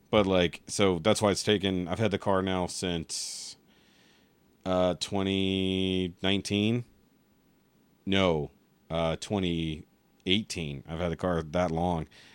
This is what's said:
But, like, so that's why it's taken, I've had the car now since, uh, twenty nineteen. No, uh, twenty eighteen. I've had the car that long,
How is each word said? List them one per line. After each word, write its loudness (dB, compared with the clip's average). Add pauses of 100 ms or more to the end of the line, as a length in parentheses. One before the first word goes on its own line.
(100)
But, 6
like, 2
so 2
that's 2
why 4
it's 0
taken, 2
I've -4
had 2
the -2
car 2
now 0
since, -6 (1120)
uh, 2
twenty 0
nineteen. 0 (1200)
No, 2 (400)
uh, 0
twenty -4 (420)
eighteen. -2
I've -8
had -2
the -4
car -2
that -2
long, -2 (280)